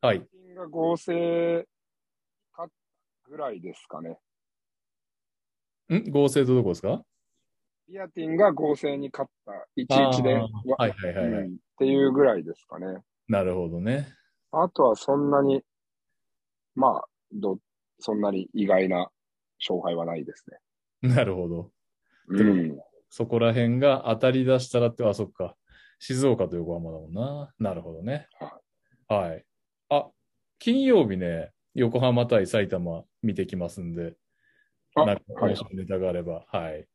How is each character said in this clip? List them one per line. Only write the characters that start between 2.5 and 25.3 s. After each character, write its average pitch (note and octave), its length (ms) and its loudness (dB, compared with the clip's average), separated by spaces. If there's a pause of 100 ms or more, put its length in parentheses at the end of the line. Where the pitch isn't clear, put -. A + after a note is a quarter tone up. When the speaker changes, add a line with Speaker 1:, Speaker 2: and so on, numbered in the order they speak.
Speaker 2:
か E3+ 160 -16 (600)
ぐ D3 80 -20
ら C#3 160 -8
い F#2 80 -14
で F2+ 140 -14
す - 120 -20
か D2+ 160 -14
ね。 E2 160 -14 (1700)
Speaker 1:
ん？ F#3 180 0
合 C#3+ 180 4
成 C#3 160 2
と B2+ 100 4
ど B2 80 4
こ G2 80 0
で F2 40 0
す - 80 -12
か？ A#2+ 200 -2 (880)
Speaker 2:
ビ F#3 100 -18
ア F#3 100 -12
テ E3 140 -12
ィ D#3+ 80 -6
ン E3 60 -2
が G3 160 6
合 D3+ 240 -2
成 C#3+ 220 -4
に C#3 120 -8
勝 C3+ 160 -8
っ - 40 -20 (160)
た。 G2+ 200 -14 (100)
一 B2+ 140 -4
一 C3 320 4
で。 B2+ 140 4
Speaker 1:
あ A2+ 80 0
ー。 A2 40 -8 (280)
は A#2+ 120 2
い - 20 0
は F#2+ 180 -8
い F2 60 -6
は F#2+ 80 -2
い - 80 0
は G#2 100 -2
い。 - 40 -6
Speaker 2:
う F#2 60 -10
ん。 F2+ 40 -12
っ - 20 -18 (220)
て C#3 80 2
い C#3 180 4
う C3+ 80 4
ぐ C#3 120 4
ら A#2 120 6
い E2 80 -6
で E2 100 -12
す - 120 -20
か D#2 120 -16
ね。 F#2 240 -10 (260)
Speaker 1:
な G2 160 2
る F2+ 100 0
ほ F2 140 -2
ど E2+ 120 -6
ね。 C3 280 -4 (420)
Speaker 2:
あ E3 180 0
と D3+ 160 2
は A2+ 120 4
そ C#3 200 -2
ん C#3+ 140 0
な C#3+ 100 4
に、 C#3 220 2 (1120)
ま C3 140 4
あ、 - 160 0 (280)
ど-、 G2 260 -4 (400)
そ - 160 -4
ん G#2+ 60 -2
な G2+ 100 0
に F#2+ 220 -4
意 G#2+ 140 0
外 F#2+ 220 4
な F2+ 220 -2 (500)
勝 F2+ 200 -2
敗 F2 140 -4
は E2+ 100 -4
な E2+ 120 -6
い D#2 80 -8
で - 100 -14
す - 160 -20
ね。 - 80 -20 (560)
Speaker 1:
な B2+ 100 6
る G2 100 -2
ほ F2+ 140 -4
ど。 E2+ 220 -6 (580)
Speaker 2:
う F#2 60 -4
ん。 - 40 2
Speaker 1:
で F#2 340 6
も、 C#2 160 -16 (220)
そ - 160 -4
こ A#2 120 0
ら A#2 140 4
辺 A#2 260 2
が C3+ 280 2
当 A2+ 100 0
た C3 140 4
り C3 140 2
出 B2+ 160 4
し B2+ 100 -10
た A#2+ 100 2
ら A#2+ 60 4
っ A#2 80 0
て、 B2 100 -4
あ、 G#2 80 4
そ G#2 120 -2
っ - 80 -14